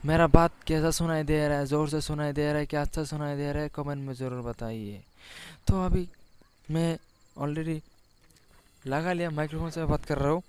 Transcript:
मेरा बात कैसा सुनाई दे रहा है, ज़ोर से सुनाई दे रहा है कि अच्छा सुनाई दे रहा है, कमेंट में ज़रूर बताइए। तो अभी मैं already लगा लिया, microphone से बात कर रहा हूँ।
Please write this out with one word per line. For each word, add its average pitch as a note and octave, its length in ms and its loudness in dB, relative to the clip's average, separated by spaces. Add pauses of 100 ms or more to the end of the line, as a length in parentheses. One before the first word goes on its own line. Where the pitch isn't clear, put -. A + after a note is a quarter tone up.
मेरा E3 220 6
बात E3 240 6 (160)
कैसा D#3 240 2
सुनाई D#3+ 320 0
दे D3+ 240 2
रहा D3 100 2
है, C#3+ 80 -2
ज़ोर D3 240 2
से D#3 120 0
सुनाई D3 320 -2
दे D3 100 0
रहा D3 140 2
है D3 80 0
कि D3+ 120 -4
अच्छा D3 260 0
सुनाई D3 320 -4
दे C#3+ 160 -2
रहा D3 120 -2
है, D3 60 -4
कमेंट C#3+ 380 -6
में C3+ 60 -6
ज़रूर B2+ 280 -6
बताइए। A2+ 600 -8 (640)
तो F#3+ 180 4
अभी F3+ 220 2 (640)
मैं E3 260 2 (400)
already D#3 420 -4 (1040)
लगा D#3 280 0
लिया, F3 160 -2
microphone D#3 400 -2
से D#3+ 160 -4
बात D3+ 200 2
कर D3 120 0
रहा C#3 140 2
हूँ। E3+ 180 2